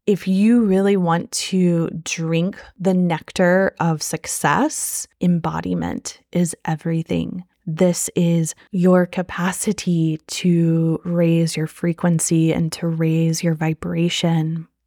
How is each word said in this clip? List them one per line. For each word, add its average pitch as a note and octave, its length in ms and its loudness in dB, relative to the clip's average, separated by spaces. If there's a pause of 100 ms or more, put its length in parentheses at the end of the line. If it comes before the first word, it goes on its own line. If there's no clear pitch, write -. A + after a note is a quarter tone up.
if G3 220 0
you A3 360 4
really G3 320 2
want E3+ 360 0
to F3 580 0 (140)
drink E3 580 -4 (180)
the F#3 140 0
nectar F3+ 840 0
of D#3+ 240 0
success, - 1040 -2 (140)
embodiment E3+ 1000 -2 (120)
is F3 240 0 (100)
everything. E3 800 -4 (280)
This F3 440 0
is E3+ 400 2 (160)
your F3+ 340 4
capacity F3 1200 -2
to E3 800 2
raise E3 520 2
your D#3 120 -4
frequency E3 840 0
and D#3+ 200 -2
to - 160 -6
raise E3 560 0
your E3+ 100 2
vibration. E3 1120 -2 (180)